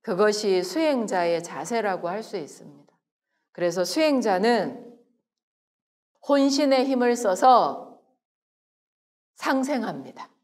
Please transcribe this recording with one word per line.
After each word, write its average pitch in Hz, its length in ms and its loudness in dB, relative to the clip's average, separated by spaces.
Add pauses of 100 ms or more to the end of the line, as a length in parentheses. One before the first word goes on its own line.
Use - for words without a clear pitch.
그것이 202 600 0
수행자의 196 800 -2
자세라고 175 640 -6
할 208 140 -6
수 220 120 -14
있습니다. - 580 -14 (600)
그래서 175 320 -2
수행자는 220 1120 0 (1300)
혼신의 277 600 2
힘을 240 280 2
써서 208 840 2 (1300)
상생합니다. 247 920 -4 (140)